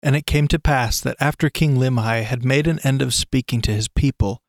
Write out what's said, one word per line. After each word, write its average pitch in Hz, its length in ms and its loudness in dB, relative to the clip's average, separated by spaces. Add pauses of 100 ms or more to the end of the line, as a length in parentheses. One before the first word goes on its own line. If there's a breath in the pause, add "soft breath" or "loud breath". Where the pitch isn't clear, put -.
And 143 140 2
it 151 80 -4
came 147 240 2
to 165 100 0
pass 131 400 0
that 127 180 -6
after 147 320 0
King 143 280 0
Limhi 117 460 0
had 120 200 -6
made 139 240 2
an 160 160 0
end 135 180 2
of 127 120 -2
speaking - 480 -2
to 110 100 0
his 110 160 -2
people - 600 -2